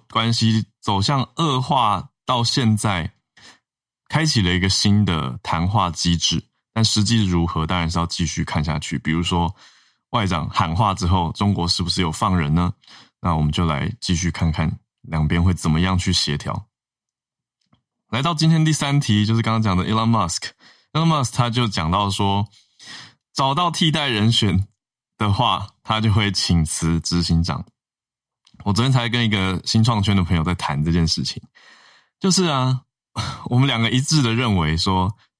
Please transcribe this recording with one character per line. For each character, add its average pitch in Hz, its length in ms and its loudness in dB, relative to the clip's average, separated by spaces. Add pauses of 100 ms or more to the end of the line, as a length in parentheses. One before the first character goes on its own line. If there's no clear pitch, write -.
(100)
关 113 220 0
系 110 340 2 (140)
走 101 200 0
向 135 260 0 (100)
恶 147 240 0
化 117 480 0 (160)
到 123 180 0
现 117 320 2
在， 98 380 -2 (960)
开 156 160 0
启 123 160 0
了 90 140 2
一 90 40 0
个 92 120 0
新 104 340 2
的 76 380 -2
谈 85 260 -2
话 98 220 0
机 85 260 -2
制， 82 260 -2 (300)
但 113 100 -2
实 107 220 0
际 107 220 2
如 87 200 2
何 80 200 -4
当 92 120 -2
然 82 120 -2
是 85 80 -4
要 82 80 -2
继 - 180 -6
续 80 220 -4
看 80 180 -4
下 78 140 -4
去。 73 200 -6
比 78 140 -4
如 85 100 0
说 85 320 -2 (580)
外 110 140 0
长 82 220 -2
喊 82 260 -2
话 98 200 2
之 90 120 -4
后， 85 260 0
中 101 200 0
国 85 160 -2
是 - 140 -2
不 85 80 -2
是 92 100 -2
有 85 100 0
放 95 240 0
人 76 200 0
呢？ 87 180 2 (480)
那 87 160 0
我 78 60 0
们 76 100 2
就 87 140 0
来 76 340 -2
继 - 140 -2
续 85 160 0
看 82 200 0
看 80 280 -2 (240)
两 78 240 -2
边 85 160 2
会 90 120 4
怎 82 160 -2
么 78 100 2
样 92 180 0
去 92 140 0
协 73 260 -2
调。 - 280 -8 (1400)
来 127 120 -2
到 170 100 0
今 160 160 2
天 160 160 4
第 156 80 4
三 143 280 0
题， 104 260 2
就 110 80 2
是 113 80 2
刚 110 100 0
刚 113 80 0
讲 101 160 2
的 92 80 0
Elon 110 240 0
Musk。 104 420 0 (420)
Elon 160 140 2 (180)
Musk - 100 -4
他 120 160 0
就 120 160 0
讲 85 240 -2
到 101 180 2
说， 101 380 0 (880)
找 135 220 0
到 175 160 0
替 160 200 0
代 147 180 0
人 110 220 2
选 98 380 0 (500)
的 104 140 0
话， 101 340 0 (160)
他 110 180 -2
就 110 120 2
会 101 180 2
请 85 340 0
辞 82 360 -2
执 87 220 -2
行 82 200 2
长。 80 220 -6 (960)
我 101 100 -2
昨 104 120 0
天 135 80 2
才 120 160 2
跟 120 160 0
一 113 40 2
个 95 360 0
新 110 180 2
创 113 180 2
圈 98 160 2
的 92 60 4
朋 87 140 0
友 80 80 2
在 87 100 0
谈 73 300 -2
这 82 80 0
件 82 140 2
事 - 160 -2
情， - 200 -8 (800)
就 190 100 2
是 180 140 2
啊， 131 380 0 (640)
我 123 120 2
们 135 80 6
两 123 140 0
个 113 100 0
一 127 100 2
致 147 220 2
的 113 100 2
认 113 240 2
为 80 200 2
说， 92 360 0 (280)